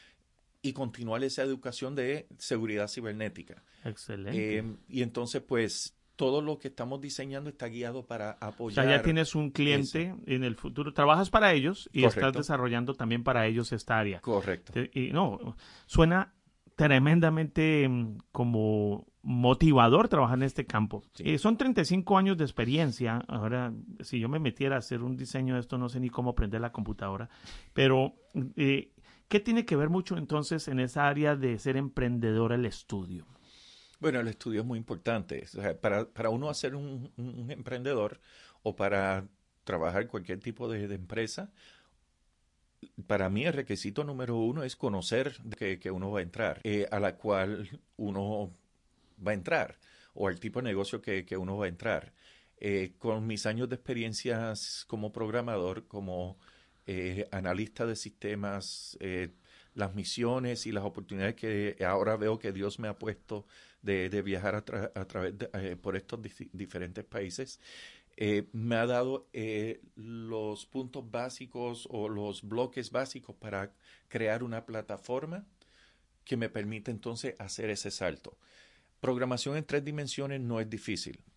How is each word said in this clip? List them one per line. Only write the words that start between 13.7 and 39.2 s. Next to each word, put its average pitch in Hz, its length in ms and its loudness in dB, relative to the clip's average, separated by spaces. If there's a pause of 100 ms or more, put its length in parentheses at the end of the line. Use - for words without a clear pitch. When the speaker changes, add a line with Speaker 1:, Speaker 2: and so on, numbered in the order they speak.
Speaker 2:
esta 113 260 0
área. 101 240 0
Speaker 1:
Correcto. 98 500 0
Speaker 2:
Te-, 123 200 -2
y 127 200 -2
no, 139 440 0 (300)
suena - 480 6 (400)
tremendamente, 156 1120 6
mm, 117 300 0 (140)
como 107 760 2 (160)
motivador 127 840 10
trabajar 127 300 6
en 131 60 2
este 131 220 -2
campo. 107 360 0 (120)
Speaker 1:
Sí. - 120 -10
Speaker 2:
Eh, 151 120 4
son 220 200 4
treinta 254 240 4
y - 20 2
cinco 185 320 4
años 190 220 4
de 160 60 2
experiencia. 123 760 2 (100)
Ahora, 117 440 -2 (280)
si - 200 -4
yo 113 80 0
me 147 100 0
metiera 135 380 0
a - 20 0
hacer 120 240 -4
un 127 140 -2
diseño 131 380 -2
de 123 60 0
esto, 123 180 -4
no 123 100 -2
sé 123 120 -4
ni 127 100 -2
cómo 123 240 -2
prender 113 260 0
la 117 120 -4
computadora. 98 560 -6 (440)
Pero, 131 420 6 (420)
eh, 139 360 2 (360)
¿Qué 208 120 4
tiene 226 240 2
que 180 120 2
ver 147 120 4
mucho 180 280 0
entonces 151 520 -2
en 131 120 0
esa 143 280 2
área 147 280 4
de 127 220 0
ser 131 180 0
emprendedor 120 760 2
el 120 120 2
estudio? 90 640 -6 (720)
Speaker 1:
Bueno, 131 220 0
el 117 80 0
estudio 110 320 -2
es 113 60 -2
muy 120 120 -4
importante. 110 640 -4
O - 180 -12
sea, 90 180 -2
para, 107 280 2
para 113 220 -2
uno 127 200 0
hacer 135 240 -4
un, 139 420 -8
un, 123 120 -6 (120)
un 120 100 -8
emprendedor 127 720 -2 (420)
o 107 140 -2
para 98 500 2 (380)